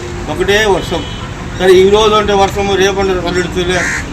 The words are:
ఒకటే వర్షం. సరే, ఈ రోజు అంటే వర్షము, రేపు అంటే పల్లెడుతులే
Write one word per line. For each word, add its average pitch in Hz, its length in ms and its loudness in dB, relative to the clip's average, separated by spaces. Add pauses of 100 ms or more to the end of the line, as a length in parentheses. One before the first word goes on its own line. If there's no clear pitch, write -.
(300)
ఒకటే 196 360 0
వర్షం. 165 380 -2 (540)
సరే, 185 140 4
ఈ 185 160 6
రోజు 214 260 4
అంటే 208 180 2
వర్షము, 196 420 0
రేపు 190 260 0
అంటే 185 200 0
పల్లెడుతులే 175 580 -2 (340)